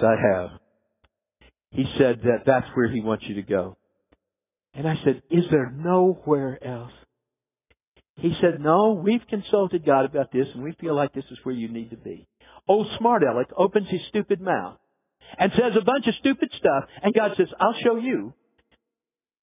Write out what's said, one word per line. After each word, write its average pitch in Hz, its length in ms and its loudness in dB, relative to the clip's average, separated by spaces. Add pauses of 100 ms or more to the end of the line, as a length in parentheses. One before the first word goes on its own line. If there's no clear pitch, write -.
I 113 120 4
have." 92 440 0 (1120)
He 131 140 -2 (120)
said 123 260 2
that 120 220 0
that's 127 300 2
where 120 120 2
he 110 140 -4
wants 107 260 -4
you 104 80 -6
to 101 80 -6
go. 95 340 -4 (960)
And 143 140 -6
I 156 160 0
said, 135 280 0
"Is 170 180 2
there 135 220 2
nowhere 151 920 0
else?" 123 300 -12 (1200)
He 165 220 -2
said, 160 200 2
"No, 175 320 4
we've 208 360 0
consulted 190 560 -2
God 139 220 2
about 139 260 -4
this, 131 220 0
and 123 80 -12
we 156 120 -10
feel 160 200 -6
like 143 180 -2
this 135 200 -10
is 123 120 -20
where 131 120 -6
you 113 140 -6
need 113 200 -12
to 110 80 -18
be." 90 300 -16 (400)
Old 202 180 2 (140)
smart 226 240 4
aleck 123 340 0
opens 196 320 0
his 180 200 -4
stupid 202 320 -2
mouth 113 360 -4 (640)
and 190 140 2
says 233 220 2
a 214 80 2
bunch 254 220 2
of 220 100 2
stupid - 360 0
stuff, 139 360 0 (140)
and 202 100 2
God 208 240 2
says, 175 240 0
"I'll 214 220 4
show 233 140 2
you." 220 400 -4 (1080)